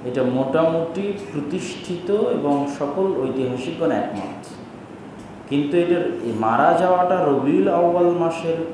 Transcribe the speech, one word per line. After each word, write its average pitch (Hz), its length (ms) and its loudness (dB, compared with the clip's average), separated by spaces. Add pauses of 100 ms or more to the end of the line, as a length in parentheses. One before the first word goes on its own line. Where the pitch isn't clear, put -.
এটা 127 180 -2
মোটামুটি 165 880 0 (200)
প্রতিষ্ঠিত 170 760 -6
এবং 143 560 0 (120)
সকল 151 440 0
ঐতিহাসিকগণ 131 680 -2
একমত। 101 560 -4 (1000)
কিন্তু 143 280 0
এটার 175 300 2 (180)
এই 117 160 -2
মারা 127 320 4
যাওয়াটা 180 520 4
রবিউল 147 440 4
আউয়াল 175 500 4
মাসের 165 380 0 (180)